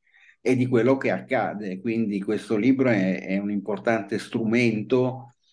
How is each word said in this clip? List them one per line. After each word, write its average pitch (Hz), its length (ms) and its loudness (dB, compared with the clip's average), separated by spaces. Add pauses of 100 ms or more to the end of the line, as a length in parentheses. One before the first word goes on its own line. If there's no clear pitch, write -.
(400)
e 127 160 2
di 123 100 2
quello 123 300 4
che 131 140 -2
accade. 95 720 -4
Quindi 113 400 -2
questo 107 360 -2
libro 131 340 4
è, 95 360 0
è 95 120 -2
un 101 120 -4
importante 104 680 -2
strumento 117 1160 0 (180)